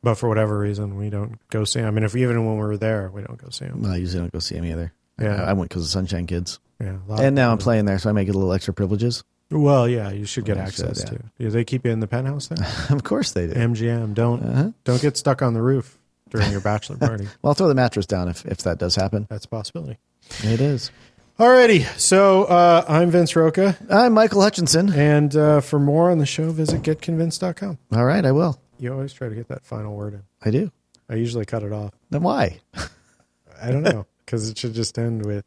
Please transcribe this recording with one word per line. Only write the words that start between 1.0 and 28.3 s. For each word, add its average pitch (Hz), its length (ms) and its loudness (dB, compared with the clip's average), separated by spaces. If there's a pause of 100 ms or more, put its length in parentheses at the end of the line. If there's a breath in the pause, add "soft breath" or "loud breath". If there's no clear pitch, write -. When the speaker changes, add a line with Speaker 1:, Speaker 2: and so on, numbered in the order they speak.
Speaker 1:
don't 107 260 -8 (120)
go 110 160 -4
see - 160 -4
'em. 113 60 -2
I 107 40 -2
mean, 110 140 0
if, 107 100 -4
even 120 300 0
when 110 100 -2
we 107 80 -4
were 104 140 -4
there, 104 360 -2
we 101 80 -14
don't 120 160 -14
go 131 120 -20
see - 160 -12
'em. 90 160 -8
Speaker 2:
No, 101 100 -2
I 87 60 -2
usually 87 240 -4
don't 87 120 -6
go 90 60 -8
see - 160 -8
'em 85 100 -6
either. 82 280 -8 (280)
Speaker 1:
Yeah. 101 220 -2
Speaker 2:
I, 82 60 -2
I 98 40 2
went 90 160 -2
'cause 87 140 -6
of 76 60 -6
Sunshine 90 360 -4
Kids. 87 340 -6 (220)
Speaker 1:
Yeah, 95 140 -8 (120)
a 104 40 -10
lot 107 80 -6
Speaker 2:
And 135 80 4
Speaker 1:
of 139 60 2
Speaker 2:
now 127 180 4
I'm 110 60 2
Speaker 1:
people 101 80 -4
Speaker 2:
playing 110 200 4
there, 98 140 2
so 107 100 -2
I 104 40 2
might 104 100 2
get 98 120 -2
a - 20 2
little 92 160 2
extra 95 200 -2
privileges. 107 520 -2 (260)
Speaker 1:
Well, 143 380 4
yeah, 110 220 -2
you 101 140 -8
should 107 200 -8
get 104 120 0
Speaker 2:
Yeah, 95 60 -4
I 95 60 -6
should, 87 160 -6
Speaker 1:
access - 180 -6
Speaker 2:
yeah. 110 140 -8
Speaker 1:
to. 117 60 -14 (140)
Yeah, 117 120 -4
they 113 160 0
keep 127 200 -4
you 120 60 0
in 113 80 -2
the 107 80 -4
penthouse 131 400 -6
there? 160 180 -4 (120)
Speaker 2:
<laughs> - 120 -8
Of 143 140 2
course 226 300 -2
they 87 140 0
do. - 60 -6
Speaker 1:
M 117 220 0
G 117 140 -2
M, 113 240 -4
don't, 117 280 0
Speaker 2:
Uh-huh. 131 300 -2 (140)
Speaker 1:
don't 123 160 2
get 147 160 0
stuck 135 240 0
on 123 120 2
the 113 80 -2
roof 127 360 -2 (320)
during 104 220 0
your 98 100 -4
bachelor 104 360 -4
Speaker 2:
<laughs> 139 100 0
Speaker 1:
party. 104 180 -4 (160)
Speaker 2:
Well, 139 100 2
I'll - 20 4
throw 185 140 2
the 143 80 4
mattress 120 300 2
down 90 240 -2
if, - 160 -10
if - 140 -6
that 85 200 -2
does 87 160 -2
happen. 101 340 -2
Speaker 1:
That's 107 160 -10
a - 40 -20
possibility. 117 480 -10 (440 loud breath)
Speaker 2:
It 113 200 0
is. 139 280 -2 (480 soft breath)
Speaker 1:
Alrighty, 233 460 8 (160)
so, 190 460 6
uh, 175 420 6
I'm 165 240 4
Vince 170 240 4
Roca. 165 420 4 (120)
Speaker 2:
I'm 233 240 6
Michael 220 280 4
Hutchinson. 185 520 2
Speaker 1:
And, 147 420 4
uh, 151 260 6
for 147 180 -2
more 151 320 4
on 170 80 2
the 147 60 2
show, 160 260 -4
visit 156 320 -2
get 156 180 -2
convinced 165 400 -2
dot 180 160 -4
com. 190 200 -8 (160)
Speaker 2:
All 117 120 4
right, 170 200 2
I 131 60 4